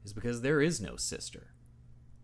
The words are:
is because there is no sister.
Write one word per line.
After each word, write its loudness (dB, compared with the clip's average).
is -10
because -2
there 4
is 4
no -6
sister. -8